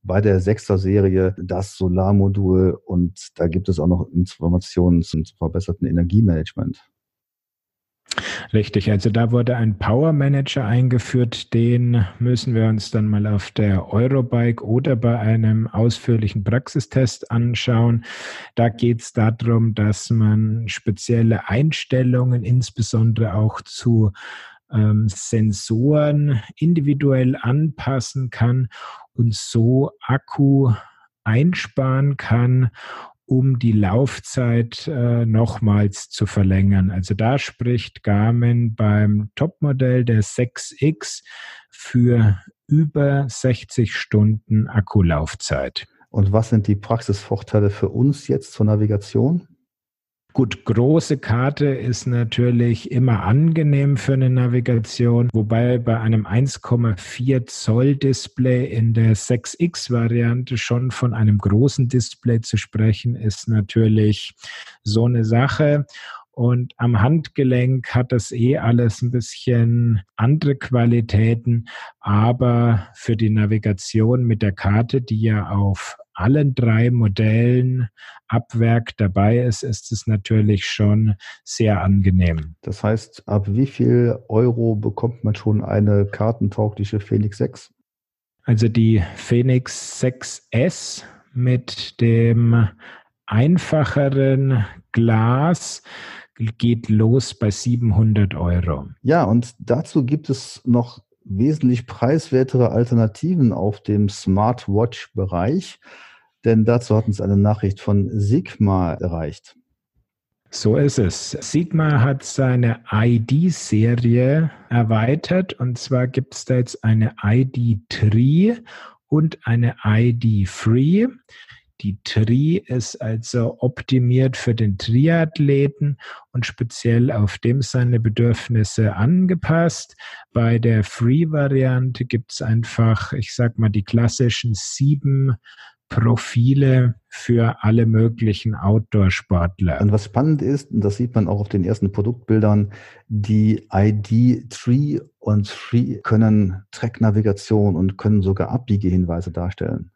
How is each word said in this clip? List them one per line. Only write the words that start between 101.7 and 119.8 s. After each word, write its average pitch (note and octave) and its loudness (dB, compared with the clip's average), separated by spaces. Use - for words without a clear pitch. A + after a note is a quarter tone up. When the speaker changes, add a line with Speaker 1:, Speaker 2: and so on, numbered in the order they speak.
Speaker 1:
preiswertere C3 0
Alternativen A#2+ 0
auf G2 -4
dem G#2 0
Smartwatch-Bereich, G#2 -2
denn A2 4
dazu A#2+ 2
hat A2 0
uns G2+ -4
eine G2 0
Nachricht G2+ 0
von G2+ 0
Sigma G2+ 0
erreicht. E2 -8
Speaker 2:
So A2 0
ist C#3+ 2
es. F#2 -2
Sigma D#3 0
hat C3+ 0
seine B2 0
I-D-Serie A#2+ 2
erweitert A#2+ 0
und B2 -6
zwar B2+ -2
gibt's - -6
da B2+ 0
jetzt - -4
eine A2 2
I-D-Tri B2 2
und D#3 0
eine A#2+ 0